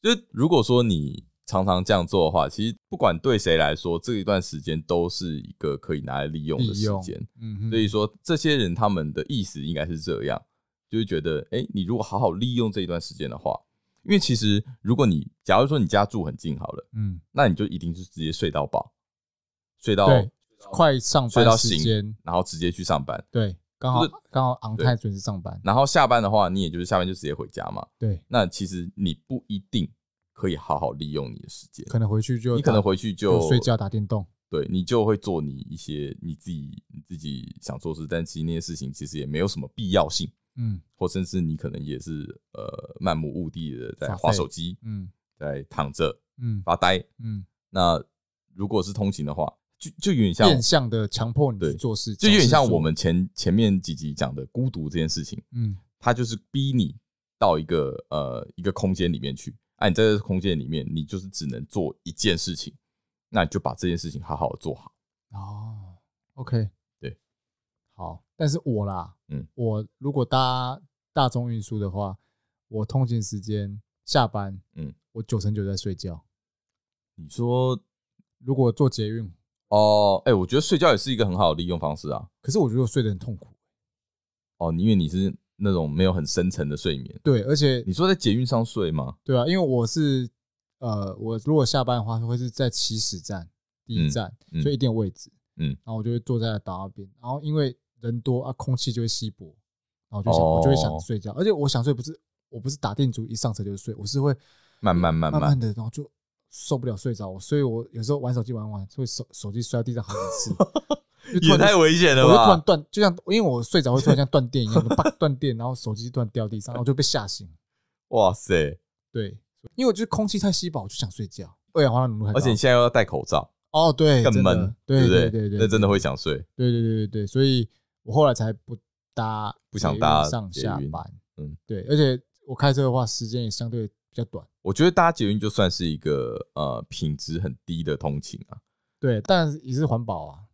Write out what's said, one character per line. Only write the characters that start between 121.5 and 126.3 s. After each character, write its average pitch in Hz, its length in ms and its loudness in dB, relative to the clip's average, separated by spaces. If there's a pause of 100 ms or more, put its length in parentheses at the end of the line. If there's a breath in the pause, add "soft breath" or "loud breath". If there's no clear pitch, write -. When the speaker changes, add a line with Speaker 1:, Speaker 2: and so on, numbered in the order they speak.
Speaker 2:
二 160 80 4
氧 123 100 4
化 123 80 4
碳 127 80 2
浓 107 120 -4
度 107 40 -2
太 104 80 0
高。 131 60 2
Speaker 1:
而 - 20 4
且 127 80 2
你 110 80 4
现 135 100 0
在 123 80 6
又 123 60 6
要 120 80 6
戴 117 160 4
口 69 220 -4
罩。 - 260 0 (200)
Speaker 2:
哦， 156 200 6
对， 139 300 6
Speaker 1:
更 107 200 6
闷， 92 140 6
Speaker 2:
真 90 100 2
的， 107 80 -4 (120)
Speaker 1:
对 135 160 4
不 123 60 6
对？ 90 120 6
Speaker 2:
对， - 100 2
对， 110 100 -2
对， 104 100 -2
对。 104 80 -2
Speaker 1:
那 110 100 4
真 104 100 4
的 101 80 6
会 101 120 6
想 73 180 0
睡。 73 220 -2 (180)